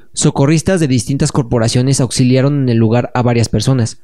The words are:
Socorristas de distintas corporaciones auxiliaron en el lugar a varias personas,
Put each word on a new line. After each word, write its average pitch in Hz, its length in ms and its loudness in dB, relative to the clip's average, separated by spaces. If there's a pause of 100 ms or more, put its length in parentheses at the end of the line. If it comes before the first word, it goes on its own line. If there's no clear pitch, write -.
(140)
Socorristas 156 680 0
de 156 80 0
distintas 131 420 -2
corporaciones 127 680 0
auxiliaron 131 640 0
en 127 80 0
el 113 80 2
lugar 117 340 0
a 123 80 -2
varias 117 300 0
personas, 131 540 -2